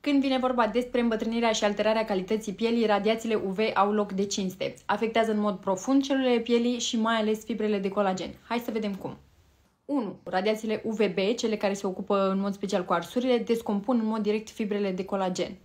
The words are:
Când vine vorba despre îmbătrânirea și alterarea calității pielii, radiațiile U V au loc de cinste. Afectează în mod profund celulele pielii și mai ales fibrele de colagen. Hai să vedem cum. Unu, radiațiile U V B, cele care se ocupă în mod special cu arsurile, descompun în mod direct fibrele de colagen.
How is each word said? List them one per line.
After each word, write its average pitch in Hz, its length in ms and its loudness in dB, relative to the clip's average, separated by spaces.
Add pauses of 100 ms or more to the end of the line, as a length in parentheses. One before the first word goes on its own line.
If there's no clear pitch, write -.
Când 285 200 2
vine 262 180 2
vorba 247 280 2
despre 240 340 0
îmbătrânirea 226 520 0
și 220 120 -2
alterarea 214 400 2
calității 214 480 -2
pielii, 226 340 0
radiațiile 214 480 2
U 196 140 0
V 190 100 -4 (160)
au 202 180 4
loc 208 200 0
de 196 140 0
cinste. 190 480 -4 (120)
Afectează 220 440 0
în 214 100 0
mod 208 160 0
profund 196 460 2
celulele 262 360 2
pielii 240 400 2
și 233 220 -2
mai 226 160 2
ales 214 280 0
fibrele 214 340 -2
de 190 100 -2
colagen. 190 460 -2 (140)
Hai 233 100 -2
să 233 120 -6
vedem 214 240 -2
cum. - 220 -10 (680)
Unu, 240 400 -4
radiațiile 214 600 -2
U 226 60 -2
V 214 240 2
B, 202 220 2
cele 220 200 0
care 202 180 0
se 196 120 -6
ocupă 196 440 0
în 190 80 0
mod 196 160 -2
special 196 300 -2
cu 185 80 -2
arsurile, 240 460 0
descompun 226 600 0
în 220 80 0
mod 220 160 -2
direct 214 280 -2
fibrele 202 400 -2
de 185 140 -4
colagen. 185 600 -2